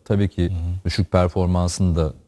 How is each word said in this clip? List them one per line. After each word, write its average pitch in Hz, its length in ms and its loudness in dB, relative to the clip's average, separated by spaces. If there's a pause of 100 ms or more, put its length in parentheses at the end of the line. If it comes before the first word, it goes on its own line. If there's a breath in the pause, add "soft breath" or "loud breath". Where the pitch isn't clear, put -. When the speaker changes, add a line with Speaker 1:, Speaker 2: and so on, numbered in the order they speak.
Speaker 1:
Tabii 101 240 0
ki - 160 -4
Speaker 2:
Hı 85 40 0
hı. 87 360 -6
Speaker 1:
düşük - 280 -2
performansın 90 840 2
da, 78 160 0 (160)